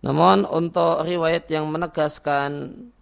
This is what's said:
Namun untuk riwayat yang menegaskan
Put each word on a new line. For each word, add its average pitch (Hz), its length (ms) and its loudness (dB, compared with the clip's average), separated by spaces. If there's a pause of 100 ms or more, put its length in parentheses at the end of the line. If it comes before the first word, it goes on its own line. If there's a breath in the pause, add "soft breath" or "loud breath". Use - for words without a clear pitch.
Namun 180 480 4
untuk 165 560 0
riwayat 170 480 -2
yang 156 160 -4
menegaskan 147 1120 -4 (200)